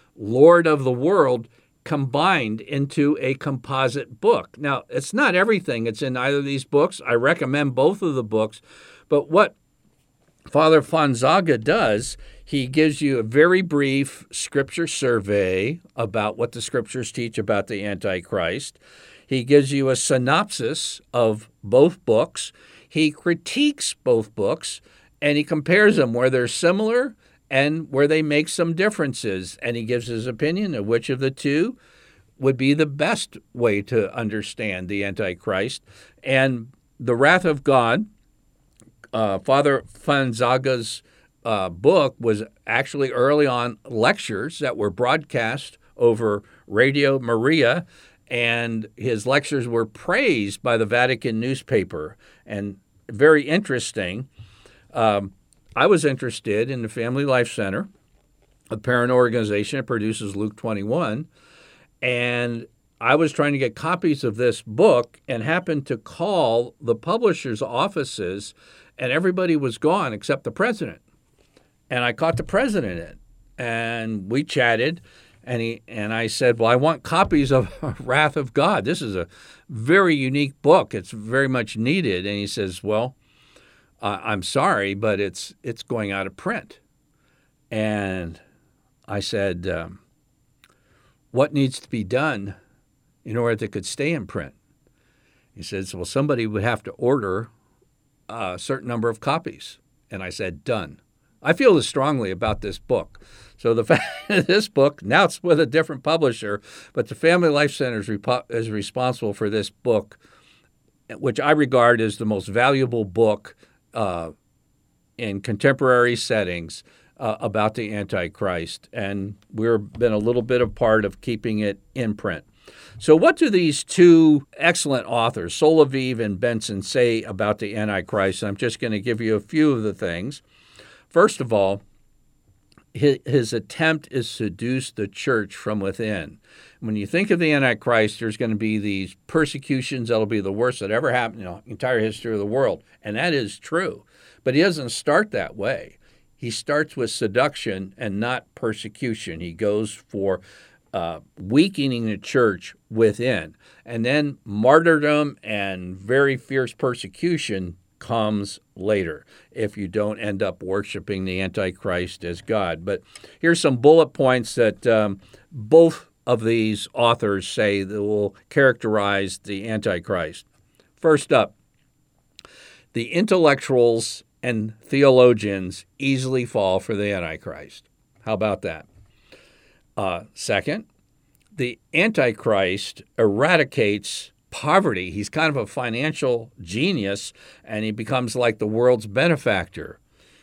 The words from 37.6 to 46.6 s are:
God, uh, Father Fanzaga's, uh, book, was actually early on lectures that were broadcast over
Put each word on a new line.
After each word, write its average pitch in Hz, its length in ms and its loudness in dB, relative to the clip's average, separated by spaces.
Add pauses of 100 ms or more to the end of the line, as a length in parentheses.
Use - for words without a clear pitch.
God, 131 420 4 (1080)
uh, 107 260 0
Father 135 440 2 (100)
Fanzaga's, 131 1080 -2 (420)
uh, 101 240 -2
book, 135 500 2
was 110 240 0 (240)
actually 131 460 -2
early 143 340 4
on 120 380 -2
lectures 120 760 -2
that 131 160 -4
were 104 140 0
broadcast 123 880 -2 (180)
over 110 460 2 (240)